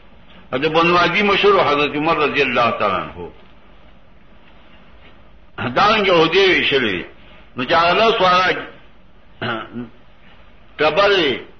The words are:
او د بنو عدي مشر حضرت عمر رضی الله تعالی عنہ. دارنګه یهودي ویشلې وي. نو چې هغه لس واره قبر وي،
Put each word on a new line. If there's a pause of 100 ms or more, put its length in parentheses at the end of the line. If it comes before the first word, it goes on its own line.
(540)
او
د
بنو
عدي
مشر
حضرت
عمر
رضی
الله
تعالی
عنہ. (2500)
دارنګه
یهودي
ویشلې
وي. (520)
نو
چې
هغه
لس
واره (2000)
قبر
وي، (180)